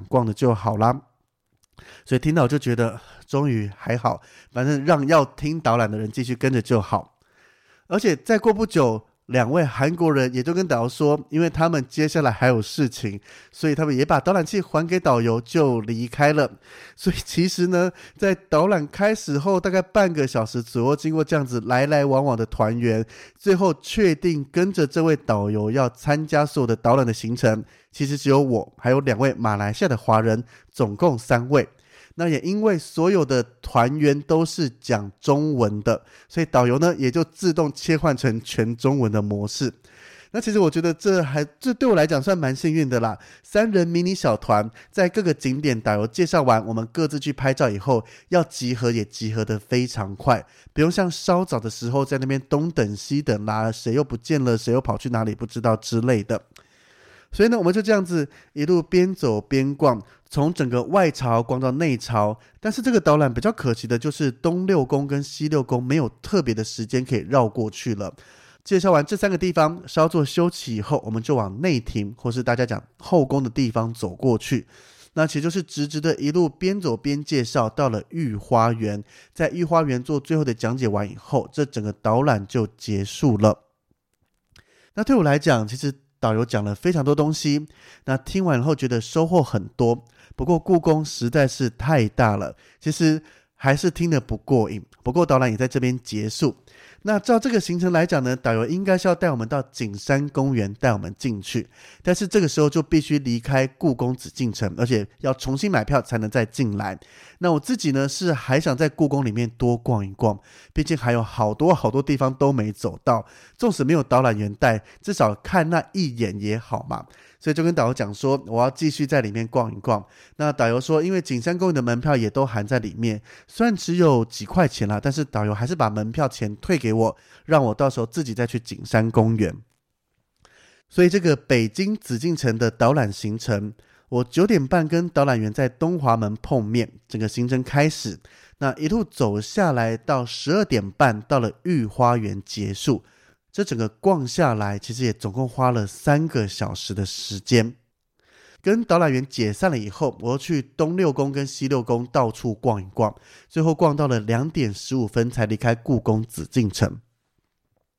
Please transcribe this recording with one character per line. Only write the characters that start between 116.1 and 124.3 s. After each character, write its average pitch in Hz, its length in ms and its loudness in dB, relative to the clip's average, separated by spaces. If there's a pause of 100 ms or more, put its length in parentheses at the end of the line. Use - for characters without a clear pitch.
眼 104 220 -2
也 107 180 -4
好 117 320 -8
嘛。 120 160 -8 (400)
所 156 60 0
以 - 20 2
就 156 80 -2
跟 165 140 2
导 135 100 2
游 123 80 0
讲 104 180 -6
说， 135 360 -2
我 113 120 -2
要 127 120 2
继 156 180 -2
续 147 160 -4
在 139 160 0
里 107 100 -4
面 113 160 -4
逛 117 240 -2
一 110 40 -10
逛。 104 280 -2 (340)
那 147 140 -2
导 139 160 0
游 120 140 0
说， 156 220 0
因 185 100 -2
为 180 80 0
景 127 180 -4
山 170 160 -2
公 180 120 0
园 170 80 2
的 139 40 0
门 120 220 0
票 147 160 2
也 113 100 0
都 135 160 0
含 110 220 -4
在 123 140 0
里 107 180 -8
面， 110 240 -2 (240)
虽 - 180 -4
然 233 120 2
只 170 220 -4
有 139 280 6
几 - 200 -12